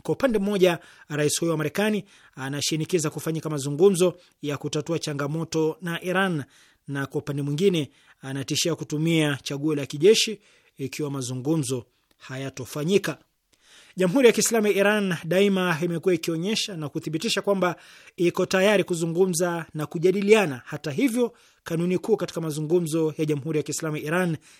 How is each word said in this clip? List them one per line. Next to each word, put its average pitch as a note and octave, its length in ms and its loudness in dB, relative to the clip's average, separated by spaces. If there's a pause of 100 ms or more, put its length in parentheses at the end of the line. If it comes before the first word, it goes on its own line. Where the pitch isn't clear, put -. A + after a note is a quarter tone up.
Kwa D#3+ 120 -2
upande A#3 240 0
mmoja, F#3+ 400 2 (300)
rais D3 320 0
huyo E3 120 0
wa D#3 60 -2
Marekani G3 460 -2 (300)
anashinikiza D3 760 -2
kufanyika D#3+ 400 -6
mazungumzo E3 640 2 (260)
ya C#3+ 160 -4
kutatua D3+ 400 -4
changamoto D#3 840 -2
na E3+ 200 -6
Iran, F3+ 420 -2 (440)
na C#3 180 -6
kwa D3 140 -6
upande C#3+ 220 -6
mwingine D3+ 480 0 (300)
anatishia C#3 540 -2
kutumia D3+ 680 0
chaguo C#3+ 320 -4
la C#3 120 -4
kijeshi G#3 540 4 (380)
ikiwa C#3 320 -6
mazungumzo B2+ 760 -2 (320)
hayatofanyika. C#3+ 1000 -4 (800)
Jamhuri F#3 300 4
ya G#3+ 60 10
Kiislamu A3 340 2
ya G3+ 60 4
Iran G3 420 2 (100)
daima F#3 580 2
imekuwa F3 320 0
ikionyesha E3+ 600 -4
na D3+ 120 -8
kuthibitisha D#3+ 540 -4
kwamba F3+ 340 0 (400)
iko F3 300 2
tayari F#3+ 380 4
kuzungumza E3+ 920 0
na D3+ 120 -4
kujadiliana. F#3 800 4
Hata D3+ 260 -8
hivyo, A#3 440 0 (300)
kanuni F3 340 0
kuu G#3+ 180 0
katika F3 240 -4
mazungumzo D#3 800 0
ya D#3+ 60 0
Jamhuri D3+ 340 -2
ya C#3+ 40 -2
Kiislamu D3+ 340 -4
ya - 60 -6
Iran E3 340 -2 (240)